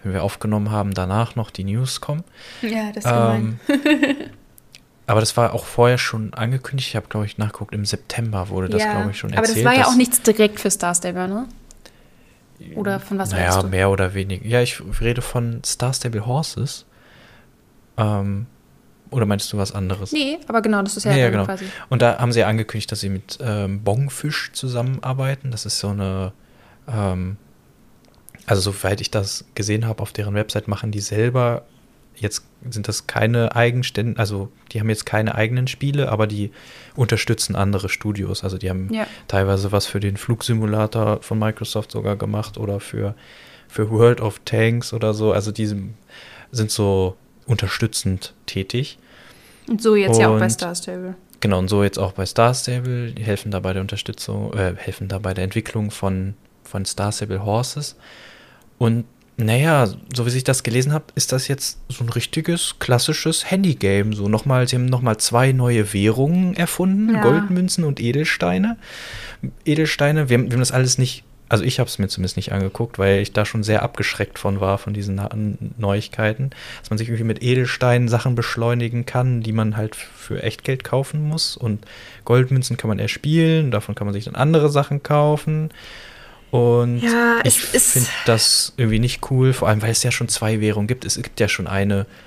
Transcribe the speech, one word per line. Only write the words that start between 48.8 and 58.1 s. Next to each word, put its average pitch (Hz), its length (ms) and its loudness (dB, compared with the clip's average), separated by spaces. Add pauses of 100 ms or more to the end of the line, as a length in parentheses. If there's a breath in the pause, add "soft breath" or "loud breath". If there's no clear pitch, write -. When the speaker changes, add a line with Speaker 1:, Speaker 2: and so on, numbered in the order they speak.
Speaker 2:
Und 220 140 -2
so 220 140 6
jetzt 147 220 4
ja 107 100 6
auch 110 100 4
bei 110 60 4
Speaker 1:
Und 110 60 2
Speaker 2:
Star 170 240 -4
Stable. 180 400 -10 (260)
Speaker 1:
Genau, 98 200 2
und 92 80 -2
so 101 160 4
jetzt 101 140 -2
auch 92 140 -2
bei 95 140 -4
Star 117 280 4
Stable. 123 580 -4
Die - 100 -10
helfen 104 280 -2
da 95 100 -2
bei 95 120 -2
der 95 100 -2
Unterstützung, 101 720 -6
äh, 95 240 0
helfen - 320 -8
da 98 100 -4
bei 95 140 -4
der 95 120 -2
Entwicklung 104 460 -4
von, 95 440 -2 (300)
von 98 200 -6
Star 101 280 -2
Stable 101 320 -6
Horses. 123 520 -2 (800 loud breath)